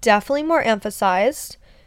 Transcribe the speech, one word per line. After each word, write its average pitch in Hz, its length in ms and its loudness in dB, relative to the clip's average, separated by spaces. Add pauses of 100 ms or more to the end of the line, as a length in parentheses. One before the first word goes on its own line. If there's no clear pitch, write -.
definitely 226 420 0
more 320 180 0
emphasized. 208 960 -2 (300)